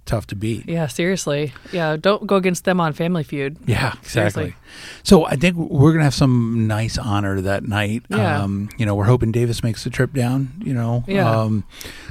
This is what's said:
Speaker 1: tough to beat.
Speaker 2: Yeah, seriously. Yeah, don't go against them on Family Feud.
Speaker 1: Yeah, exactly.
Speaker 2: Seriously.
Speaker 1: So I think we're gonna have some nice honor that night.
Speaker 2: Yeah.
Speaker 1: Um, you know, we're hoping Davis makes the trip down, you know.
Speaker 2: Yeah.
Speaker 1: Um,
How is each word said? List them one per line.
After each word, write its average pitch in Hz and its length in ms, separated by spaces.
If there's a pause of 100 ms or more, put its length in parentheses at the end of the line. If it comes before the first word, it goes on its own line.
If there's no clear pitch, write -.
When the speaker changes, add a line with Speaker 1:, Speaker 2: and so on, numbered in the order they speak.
Speaker 1:
tough 110 220
to - 60
beat. 107 320
Speaker 2:
Yeah, 165 200
seriously. 151 640 (180)
Yeah, 156 280
don't 202 280
go 196 100
against 180 280
them 180 160
on 160 140
Family 165 280
Feud. 139 440
Speaker 1:
Yeah, 123 340
exactly. - 440
Speaker 2:
Seriously. 87 100 (480)
Speaker 1:
So 170 240
I 151 100
think 175 200
we're 160 360
gonna 160 120
have 143 100
some 117 520
nice 107 300
honor 101 460
that 98 260
night. 104 400
Speaker 2:
Yeah. 190 360
Speaker 1:
Um, 101 340
you 117 80
know, 101 80
we're 101 100
hoping 120 260
Davis 117 320
makes 117 220
the 127 60
trip 127 240
down, 131 380 (120)
you 143 80
know. 120 340
Speaker 2:
Yeah. 190 240
Speaker 1:
Um, 110 340 (460)